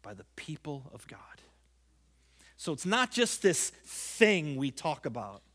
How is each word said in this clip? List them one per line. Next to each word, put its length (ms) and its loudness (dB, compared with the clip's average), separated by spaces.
by 120 -14
the 120 -18
people 580 -10
of 140 -18
God. 120 -18
So 160 -4
it's 120 -6
not 260 2
just 300 2
this 280 4
thing 880 2
we 140 0
talk 340 -6
about. 360 -8